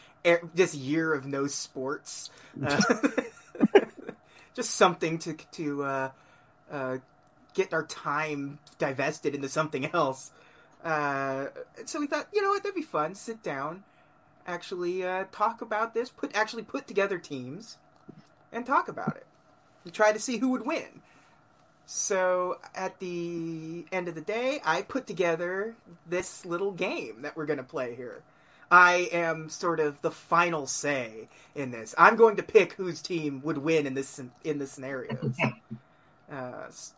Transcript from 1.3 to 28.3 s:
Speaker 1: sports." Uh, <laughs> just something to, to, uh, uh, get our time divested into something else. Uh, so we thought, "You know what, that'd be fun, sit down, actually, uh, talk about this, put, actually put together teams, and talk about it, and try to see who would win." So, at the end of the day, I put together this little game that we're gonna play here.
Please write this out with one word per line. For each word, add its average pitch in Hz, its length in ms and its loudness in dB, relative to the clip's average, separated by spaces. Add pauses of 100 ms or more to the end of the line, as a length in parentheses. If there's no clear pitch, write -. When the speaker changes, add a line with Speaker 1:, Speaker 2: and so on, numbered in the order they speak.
Speaker 1:
sports." - 840 -4 (340)
Uh, 143 160 2 (920)
<laughs> - 800 0
just 240 160 -2
something 170 480 4
to, 165 160 -6 (180)
to, 143 300 -4
uh, 135 280 -2 (600)
uh, 131 260 -4 (580)
get 185 180 0
our 160 120 0
time 147 760 -4 (200)
divested 143 560 -2
into 139 140 -4
something 147 440 -2
else. 143 380 0 (520)
Uh, 139 640 -2 (380)
so 311 160 -6
we 294 60 -2
thought, 302 260 -4
"You 403 100 2
know 392 60 2
what, 403 140 2
that'd 403 120 -4
be 349 80 -4
fun, 165 320 -2
sit 226 280 -10
down, 156 420 -6 (640)
actually, 180 580 -4
uh, 185 260 -2
talk 220 320 0
about 226 320 -2
this, 240 160 -2
put, - 240 -6
actually 214 280 0
put - 240 -8
together 196 320 0
teams, 143 580 -12 (720)
and 240 160 -6
talk 294 220 2
about - 280 -6
it, - 100 -20 (580)
and 170 100 -16
try 214 180 6
to 220 60 -2
see 226 200 -2
who 254 100 2
would 240 180 0
win." 262 360 -6 (920)
So, 185 640 2 (180)
at 190 260 -6
the 170 920 -6
end 180 160 -2
of 165 60 -6
the 156 80 -8
day, 240 420 -2
I 165 160 2
put 262 260 -4
together 180 680 -2 (320)
this 180 380 -4
little 185 260 -2
game 175 480 -4
that 143 160 -8
we're 156 80 -4
gonna 139 180 -2
play 127 320 -6
here. 123 280 -12 (480)